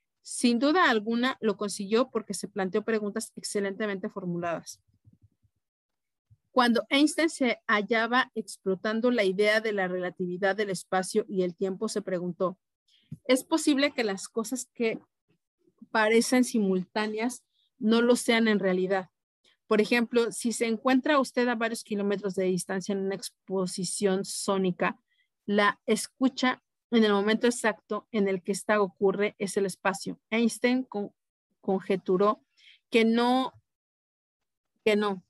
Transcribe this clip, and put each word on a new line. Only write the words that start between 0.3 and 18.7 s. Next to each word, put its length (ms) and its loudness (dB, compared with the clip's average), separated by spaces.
duda 300 4
alguna, 520 -2
lo 160 0
consiguió 540 -2
porque 240 -6
se 120 -10
planteó 360 -4
preguntas 520 -4
excelentemente 720 -6
formuladas. 720 -8
Cuando 380 2
Einstein 400 2
se 360 -2
hallaba 720 0
explotando 720 -4
la 140 2
idea 380 2
de 100 -2
la 160 -2
relatividad 680 -2
del 140 -4
espacio 580 -2
y 160 -2
el 120 -4
tiempo, 320 -4
se 160 -6
preguntó, 560 -4
"¿Es 200 2
posible 480 0
que 120 -4
las 240 -6
cosas 480 -8
que 240 -4
parecen 540 4
simultáneas 1000 -2
no 220 4
lo 140 6
sean 320 2
en 120 4
realidad?". 500 0